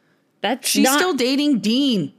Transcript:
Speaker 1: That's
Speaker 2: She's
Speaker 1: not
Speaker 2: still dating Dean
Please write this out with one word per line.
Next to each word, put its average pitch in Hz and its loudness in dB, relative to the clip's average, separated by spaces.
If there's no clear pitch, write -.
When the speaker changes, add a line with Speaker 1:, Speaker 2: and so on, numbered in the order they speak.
Speaker 1:
That's 226 -4
Speaker 2:
She's - 2
Speaker 1:
not 269 2
Speaker 2:
still 359 0
dating 269 0
Dean 220 0